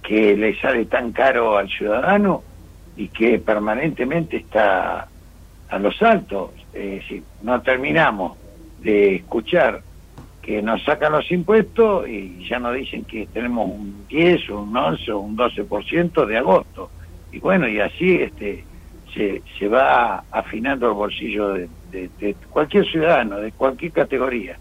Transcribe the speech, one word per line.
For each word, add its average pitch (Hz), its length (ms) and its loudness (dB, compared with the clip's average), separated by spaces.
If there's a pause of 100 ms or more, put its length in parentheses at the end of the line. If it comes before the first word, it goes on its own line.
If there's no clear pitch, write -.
que 107 340 4
le 104 220 0
sale 123 280 0
tan 123 260 -2
caro 120 440 4
al 98 120 0
ciudadano 151 720 2 (540)
y 98 120 -8
que 113 300 2
permanentemente 127 1000 -2
está 90 680 0 (640)
a 185 100 -4
los 202 240 0
altos. 170 480 0 (220)
Es 98 300 -10
decir, 95 200 -12 (200)
no 120 200 0
terminamos 131 720 0 (440)
de 101 360 4
escuchar 117 680 0 (600)
que 107 180 -4
nos 107 220 -2
sacan 151 300 0
los 151 180 -2
impuestos 196 760 2
y 95 400 -10
ya 120 100 -4
nos 120 160 -4
dicen 120 300 -8
que 104 280 -10
tenemos 117 380 -2
un - 380 -12
diez, 170 400 2
un 104 280 -6
once 147 360 -2
o 104 80 -2
un 107 160 -8
doce 113 260 -2
por 101 220 -6
ciento 165 420 0
de 107 100 -2
agosto. 143 540 0 (400)
Y - 80 -14
bueno, 175 300 2
y 107 100 -2
así, 170 380 2
este, 107 480 -4 (500)
se, - 260 -2 (160)
se 101 120 -2
va 120 640 4
afinando 120 560 -2
el 107 60 2
bolsillo 104 560 -4
de, 90 180 -4 (240)
de, 92 260 -10
de 104 160 -4 (160)
cualquier 156 400 2
ciudadano, 151 460 2
de 107 160 -6
cualquier 135 400 -2
categoría. 123 680 -2